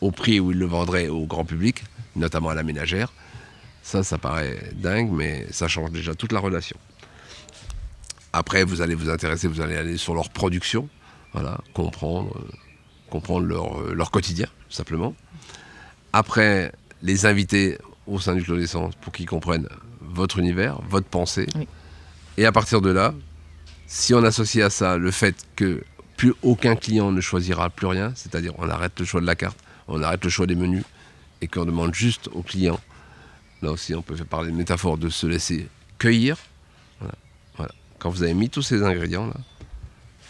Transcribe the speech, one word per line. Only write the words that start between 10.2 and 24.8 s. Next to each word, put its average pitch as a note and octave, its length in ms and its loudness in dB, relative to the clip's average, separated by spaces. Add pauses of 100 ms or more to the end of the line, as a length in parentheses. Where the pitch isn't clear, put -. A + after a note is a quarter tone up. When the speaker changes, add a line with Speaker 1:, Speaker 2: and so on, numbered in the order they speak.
Speaker 1:
production, G#2 600 -2 (440)
voilà, D2 260 -6 (140)
comprendre, E2+ 640 -4
euh, - 180 -14 (540)
comprendre F2 380 -2
leur, E2 340 -4
euh, E2+ 140 -6
leur E2 160 -2
quotidien, F#2 340 0 (240)
tout - 60 -12
simplement. E2 400 -4 (1000)
Après, G#2 580 4 (300)
les F#2+ 240 4
inviter G2 540 4 (280)
au G2 120 -2
sein F#2 160 2
du F2+ 80 2
Clos E2+ 140 0
d'Essence E2+ 440 -2
pour - 100 -14
qu'ils F2+ 140 -8
comprennent E2 420 -2 (340)
votre F2 380 -2
univers, F2+ 480 2
votre G2 200 0
pensée. F#2 480 -2
Speaker 2:
Oui. D3+ 120 -4 (680)
Speaker 1:
Et G#2 80 6
à A2 60 8
partir G#2+ 300 4
de F#2+ 100 4
là, G2 240 4 (720)
si - 260 0
on A#2+ 100 8
associe A2 400 4
à G2+ 60 6
ça F#2 280 2